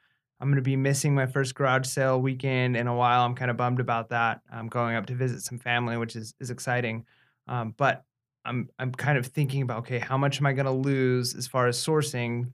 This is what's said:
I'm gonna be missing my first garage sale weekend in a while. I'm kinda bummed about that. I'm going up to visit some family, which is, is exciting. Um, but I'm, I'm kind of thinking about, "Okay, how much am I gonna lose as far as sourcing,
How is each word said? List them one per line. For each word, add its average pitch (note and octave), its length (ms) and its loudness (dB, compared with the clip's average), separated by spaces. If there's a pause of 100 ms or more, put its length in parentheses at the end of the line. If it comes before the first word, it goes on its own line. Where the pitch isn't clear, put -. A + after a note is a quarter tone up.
(400)
I'm C3+ 100 -2
gonna C#3 120 4
be C3+ 160 0
missing C#3 360 2
my C3+ 120 4
first C3 300 -2
garage C3 320 2
sale C3 340 2
weekend B2+ 560 0
in A#2+ 100 0
a A#2+ 80 0
while. B2 300 4
I'm A#2+ 100 0
kinda B2 180 -2
bummed B2 280 0
about A#2 280 -2
that. A#2 300 0 (100)
I'm A#2 200 -10
going A#2 260 0
up A2 120 -2
to B2+ 60 -6
visit B2 280 -2
some - 180 -10
family, A#2+ 380 0
which A#2 180 -6
is, A2 240 -12
is B2 120 -8
exciting. A#2+ 540 -2 (440)
Um, A#2 280 -6
but C3 280 2 (400)
I'm, B2 240 -4 (100)
I'm B2+ 140 -4
kind C#3 240 2
of B2 100 0
thinking C#3 340 -2
about, A#2+ 180 -4
"Okay, A#2+ 200 -4
how C3+ 180 -2
much C#3 220 2
am C#3+ 60 2
I C#3 80 2
gonna C3+ 200 0
lose C3 640 2
as B2 120 -6
far B2 200 2
as B2 100 0
sourcing, B2 760 0